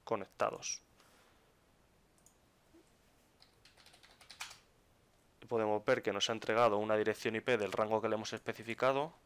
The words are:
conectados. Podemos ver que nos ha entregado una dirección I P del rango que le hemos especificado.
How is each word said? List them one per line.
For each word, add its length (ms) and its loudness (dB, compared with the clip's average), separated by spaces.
conectados. 760 -4
Podemos 340 2
ver 180 2
que 120 0
nos 160 0
ha 40 0
entregado 440 4
una 180 2
dirección 400 0
I 60 -4
P 160 2
del 160 -2
rango 280 2
que 60 0
le 80 0
hemos 160 -4
especificado. 840 -2